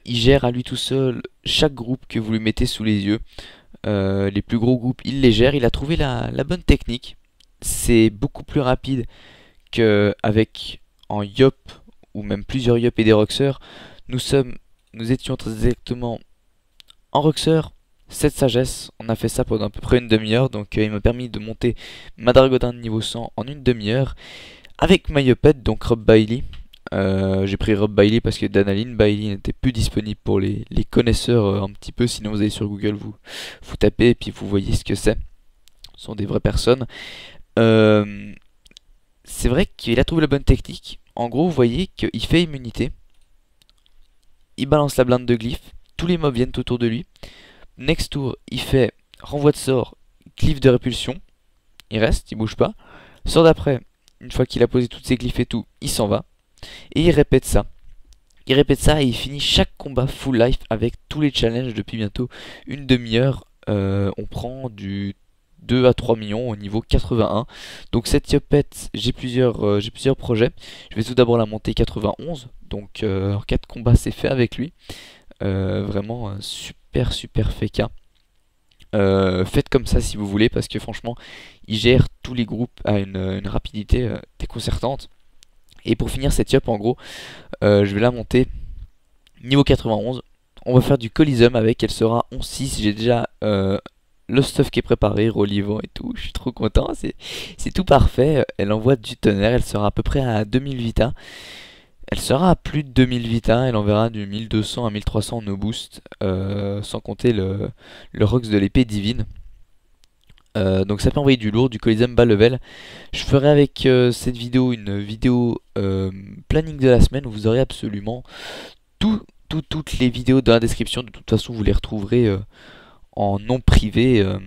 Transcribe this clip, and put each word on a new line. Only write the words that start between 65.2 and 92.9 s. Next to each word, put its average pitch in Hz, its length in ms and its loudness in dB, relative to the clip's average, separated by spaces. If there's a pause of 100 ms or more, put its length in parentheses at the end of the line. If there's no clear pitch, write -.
deux 127 220 2
à 123 80 8
trois - 220 0
millions 107 340 -6
au 107 60 -6
niveau 101 260 -6
quatre-vingt-un. 113 640 0 (460)
Donc 117 160 -2
cette - 240 0
Yopette, - 640 0
j'ai 113 160 -4
plusieurs, 123 540 -2
euh, 104 140 2
j'ai 110 120 -6
plusieurs - 240 -2
projets. 117 360 0 (400)
Je - 40 -18
vais 113 80 -2
tout 127 100 -8
d'abord 120 240 4
la 110 80 0
monter 107 300 -6
quatre-vingt-onze. 117 720 -4 (160)
Donc, - 400 -10
euh, 98 320 -2
en 104 60 -4
quatre - 260 -4
combats 117 280 4
c'est - 160 2
fait - 160 -4
avec 127 300 0
lui. 123 160 -8 (720)
Euh, 98 400 -2
vraiment 104 460 -6
un 98 120 -10
super - 720 -6
super - 400 -4
Feka. - 360 -4 (1040)
Euh, 95 520 2
faites - 240 -2
comme 127 160 0
ça - 160 2
si - 160 -4
vous 104 100 -6
voulez 104 220 4
parce - 180 -2
que - 100 -10
franchement 117 380 -10 (520)
il 110 100 -4
gère 123 300 4 (140)
tous 127 120 -12
les 120 120 -2
groupes 110 380 -8
à 104 160 0
une, 98 180 -6
une 95 300 -6
rapidité, 110 560 -2
euh, 104 140 -4 (220)
déconcertante. - 720 -6 (760)
Et - 100 0
pour 113 140 -2
finir 139 220 -2
cette - 200 0
Yop 135 180 2
en 110 80 -2
gros, 113 200 -2 (640)
euh, 101 220 6
je 98 80 -2
vais 104 80 -2
la 120 100 2
monter 123 360 0 (960)
niveau 135 200 4
quatre-vingt-onze. 120 600 -2 (420)
On 123 80 0
va 127 80 6
faire 131 160 2
du 113 140 -10
Coliseum 123 440 4
avec, 113 280 0
elle 110 80 -2
sera 117 400 0
onze 127 160 -8
six. - 320 -6
J'ai 104 140 0